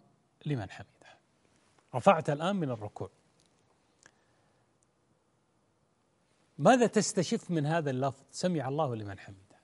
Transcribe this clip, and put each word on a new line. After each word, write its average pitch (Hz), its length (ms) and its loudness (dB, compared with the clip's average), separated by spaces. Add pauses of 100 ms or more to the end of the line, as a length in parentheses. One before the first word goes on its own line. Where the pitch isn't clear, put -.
(480)
لمن 127 240 -4
حمده. - 180 -18 (1040)
رفعت 160 360 4
الآن 165 260 -2
من 156 140 -2
الركوع. 104 400 -8 (3500)
ماذا 226 280 6
تستشف - 640 0
من 156 160 0
هذا 156 240 -2
اللفظ: 131 400 -4
"سمع 165 380 -4
الله 139 280 -2
لمن 101 220 -10
حمده"؟ - 460 -20